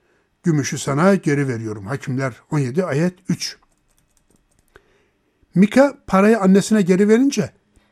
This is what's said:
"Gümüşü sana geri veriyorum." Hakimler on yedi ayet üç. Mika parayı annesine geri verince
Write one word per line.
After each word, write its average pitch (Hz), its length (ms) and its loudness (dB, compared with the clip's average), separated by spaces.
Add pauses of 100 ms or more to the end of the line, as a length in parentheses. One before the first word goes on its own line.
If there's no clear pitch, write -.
(440)
"Gümüşü 151 340 -2
sana 160 380 0
geri 143 320 -2
veriyorum." 110 380 -8
Hakimler 131 560 -8 (100)
on 151 80 -2
yedi 139 260 -2
ayet 165 300 -2 (140)
üç. - 280 -8 (2000)
Mika 247 420 2 (100)
parayı 208 320 2
annesine 196 420 2
geri 190 280 2
verince 233 420 0 (400)